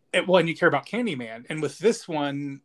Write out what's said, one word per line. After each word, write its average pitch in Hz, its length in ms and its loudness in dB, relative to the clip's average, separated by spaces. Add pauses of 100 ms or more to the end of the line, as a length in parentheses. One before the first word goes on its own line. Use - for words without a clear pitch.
(120)
it, 175 160 0
well, 180 100 6
and 170 100 4
you 156 80 -4
care 175 120 4
about 143 180 0
Candyman. 127 640 -6
And 156 120 -6
with 143 160 -6
this 233 300 0
one, 143 560 -4